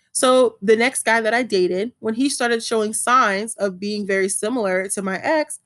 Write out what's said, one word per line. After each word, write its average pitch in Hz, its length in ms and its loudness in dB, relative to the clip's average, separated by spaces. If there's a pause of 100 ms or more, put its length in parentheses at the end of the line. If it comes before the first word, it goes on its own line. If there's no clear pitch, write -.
(120)
So 254 480 4
the 220 160 4
next 247 280 0
guy 226 180 2
that 220 140 0
I 254 80 0
dated, 190 560 0
when 220 160 -4
he 269 140 0
started 233 340 -2
showing 214 300 -2
signs 226 640 0
of 190 240 -4
being 208 280 -4
very 190 200 0
similar 196 640 -2
to 196 140 -6
my 190 160 -4
ex, 311 460 -2